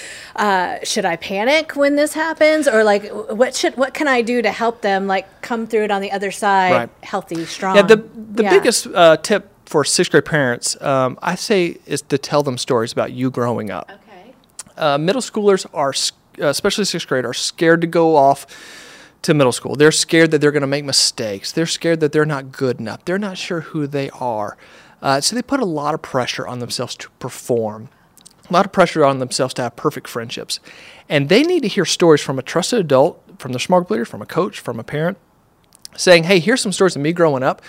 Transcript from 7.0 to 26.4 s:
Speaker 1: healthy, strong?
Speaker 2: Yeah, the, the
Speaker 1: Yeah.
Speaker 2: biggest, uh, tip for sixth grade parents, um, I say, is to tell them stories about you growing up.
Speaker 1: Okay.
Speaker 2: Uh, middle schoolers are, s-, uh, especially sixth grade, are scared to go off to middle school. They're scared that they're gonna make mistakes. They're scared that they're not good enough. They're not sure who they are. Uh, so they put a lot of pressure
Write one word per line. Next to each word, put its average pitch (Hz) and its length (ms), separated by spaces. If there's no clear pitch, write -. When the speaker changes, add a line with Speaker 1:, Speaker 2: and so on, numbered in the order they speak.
Speaker 1:
healthy, 165 420
strong? 190 320
Speaker 2:
Yeah, 202 60
the, 214 200
the 214 100
Speaker 1:
Yeah. 202 60
Speaker 2:
biggest, 214 440
uh, 165 240
tip - 300
for 143 200
sixth - 260
grade 147 140
parents, 131 560
um, 131 400
I 175 140
say, 180 500
is 151 240
to 143 80
tell 147 260
them 127 140
stories 120 340
about 127 220
you 127 160
growing 120 420
up. 92 180
Speaker 1:
Okay. 202 440
Speaker 2:
Uh, 147 220
middle 190 240
schoolers 202 520
are, 143 180
s-, - 200
uh, 165 60
especially 196 360
sixth 131 240
grade, 127 180
are 120 80
scared 165 480
to 170 60
go 165 300
off 139 280
to 170 120
middle 139 180
school. - 240
They're 151 160
scared 165 380
that 156 100
they're 147 120
gonna 143 160
make 143 180
mistakes. 113 680
They're 165 140
scared 165 360
that 147 100
they're 151 160
not 139 240
good 127 280
enough. 110 260
They're 180 120
not 196 220
sure 170 220
who 151 260
they 139 240
are. 107 440
Uh, 135 180
so 175 160
they 247 60
put 269 180
a 240 60
lot 151 300
of - 80
pressure - 440